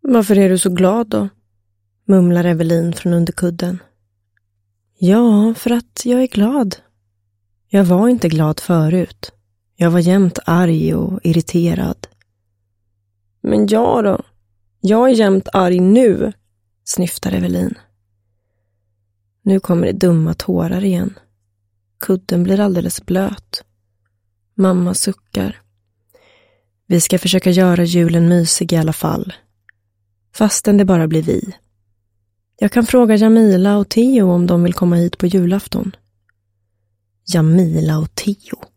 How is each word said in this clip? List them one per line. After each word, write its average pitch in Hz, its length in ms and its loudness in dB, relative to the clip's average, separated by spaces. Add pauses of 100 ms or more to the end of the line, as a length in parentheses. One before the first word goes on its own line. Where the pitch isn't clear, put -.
"Varför 226 360 2
är 190 120 4
du 185 80 2
så 185 120 -2
glad 190 400 0
då?" 208 200 -4 (760)
mumlar 175 360 2
Evelin 170 500 0
från 175 200 -4
under 170 200 0
kudden. 180 460 -6 (1160)
"Ja, 214 600 2
för - 140 -4
att - 340 -6
jag 247 180 0
är 254 40 -2
glad. 226 480 -2 (920)
Jag 196 180 2
var 180 240 2
inte 226 200 0
glad 156 300 0
förut. 170 720 -2 (440)
Jag 170 160 0
var 175 80 2
jämt 180 460 2
arg 165 500 0
och 180 280 -4
irriterad." 170 840 -2 (1300)
"Men 214 260 0
jag 220 360 0
då? 196 180 -2 (580)
Jag 226 300 2
är 254 60 2
jämt 196 380 0
arg 180 260 2
nu", 208 540 2 (500)
snyftar - 480 -6
Evelin. 180 460 -4 (1700)
Nu 190 160 2
kommer 170 280 -2
det - 60 -2
dumma 165 400 0
tårar 180 500 -4
igen. 185 360 -4 (800)
Kudden 180 440 -2
blir 190 160 0
alldeles 180 460 -4
blöt. 190 580 -6 (920)
Mamma 180 380 0
suckar. - 680 -8 (1300)
"Vi 175 140 0
ska - 180 0
försöka 185 320 0
göra 175 320 2
julen 170 460 2
mysig 170 440 0
i - 20 0
alla 160 180 0
fall. - 400 -6 (1000)
Fastän 208 420 0
det 196 80 4
bara 170 220 2
blir 160 160 -2
vi. - 320 -4 (1000)
Jag 208 140 -2
kan 240 140 2
fråga 233 300 4
Jamila 208 600 4
och 202 120 -2
Theo 233 420 2
om 175 160 2
de 175 160 2
vill 175 100 0
komma 175 220 0
hit 170 220 -2
på 185 100 -2
julafton." 185 680 -2 (1400)
Jamila 160 640 2
och 156 160 -8
Theo? - 420 -8 (200)